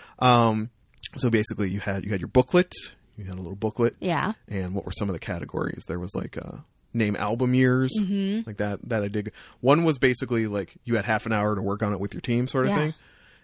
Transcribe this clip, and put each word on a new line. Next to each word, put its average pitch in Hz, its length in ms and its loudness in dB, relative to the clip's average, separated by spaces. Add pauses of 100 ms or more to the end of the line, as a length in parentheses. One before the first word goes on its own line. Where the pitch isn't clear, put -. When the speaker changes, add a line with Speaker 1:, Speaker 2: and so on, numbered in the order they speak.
(180)
Speaker 1:
Um, 117 520 6 (460)
so 123 140 0
basically, 107 400 0
you 98 100 -4
had, 98 240 -4
you 101 60 -4
had 98 100 0
your 82 80 -6
booklet. 175 440 4 (440)
You 98 80 -12
had 92 100 -8
a 92 60 -10
little 92 160 -10
booklet. 110 420 0
Speaker 2:
Yeah. 165 340 -2 (160)
Speaker 1:
And 95 260 -4
what 101 100 -4
were 90 80 -6
some 101 160 -4
of 95 60 -2
the 82 60 -6
categories? - 680 -6
There 87 100 -4
was, 87 160 -8
like, - 220 -8
uh, - 220 -10 (340)
name 107 240 0
album 123 380 0
years. 131 360 4 (100)
Speaker 2:
Mm-hmm. 196 460 0
Speaker 1:
Like 104 120 -8
that, 104 300 -2
that 113 140 0
I 101 60 -2
dig. 104 240 -4 (280)
One 143 240 4
was 151 140 2
basically, 120 480 2
like, 101 380 -4
you 117 120 -2
had 101 100 0
half 110 200 0
an 113 60 -2
hour 107 240 2
to 95 60 -2
work 98 200 -2
on 104 100 0
it 98 60 -2
with 101 160 -6
your - 60 -10
team 123 260 0
sort 131 200 0
of 123 40 2
Speaker 2:
Yeah. - 80 2
Speaker 1:
thing. 151 160 0 (500)